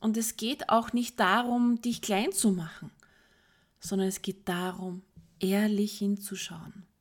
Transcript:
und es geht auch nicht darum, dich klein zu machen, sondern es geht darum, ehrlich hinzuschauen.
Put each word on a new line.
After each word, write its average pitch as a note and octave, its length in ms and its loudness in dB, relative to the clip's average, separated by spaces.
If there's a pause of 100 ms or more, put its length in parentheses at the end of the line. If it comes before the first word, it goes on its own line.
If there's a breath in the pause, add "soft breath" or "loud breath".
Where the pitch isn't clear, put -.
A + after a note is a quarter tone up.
und A3 160 0
es A3+ 200 -2
geht A#3 320 -4
auch A3+ 240 2
nicht A#3+ 280 -2
darum, A#3+ 640 4
dich A#3+ 180 -2
klein A3+ 320 0
zu G#3+ 200 4
machen, E3 380 -6 (920 soft breath)
sondern F#3+ 280 0
es F#3+ 140 -4
geht - 260 -6
darum, F3+ 540 -4 (360)
ehrlich G#3 600 2
hinzuschauen. G3+ 880 -6 (140)